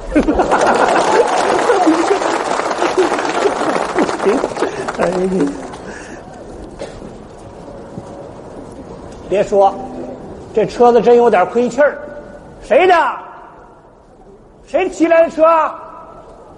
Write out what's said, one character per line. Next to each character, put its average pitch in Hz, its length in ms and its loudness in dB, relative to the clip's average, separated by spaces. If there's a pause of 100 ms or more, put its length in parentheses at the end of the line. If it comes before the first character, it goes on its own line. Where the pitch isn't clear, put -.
(140)
<laughs> - - -2
别 196 140 2
说， 196 320 4 (800)
这 214 100 2
车 240 280 4
子 233 80 6
真 240 160 6
有 240 120 6
点 185 180 4
亏 240 220 0
气 262 140 0
儿。 277 160 2 (640)
谁 320 240 4
的？ 370 80 6 (1700)
谁 349 240 0
骑 320 200 0
来 330 160 6
的 294 60 0
车？ 311 140 2 (1120)